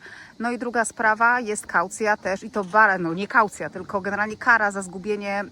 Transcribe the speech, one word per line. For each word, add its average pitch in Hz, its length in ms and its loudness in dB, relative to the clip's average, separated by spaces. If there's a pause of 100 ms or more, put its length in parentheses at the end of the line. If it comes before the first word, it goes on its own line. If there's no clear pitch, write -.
(380)
No 233 120 -4
i 247 80 -4
druga 240 260 -2
sprawa, 233 560 2
jest 214 260 -6
kaucja 208 500 0
też 190 260 -4
i 214 80 -12
to 208 140 -2
wara, 196 340 6
no 165 160 -2
nie 196 140 -4
kaucja, 202 420 0
tylko 185 300 -6
generalnie 202 360 -4
kara 214 340 2
za 196 120 -4
zgubienie, 202 680 -6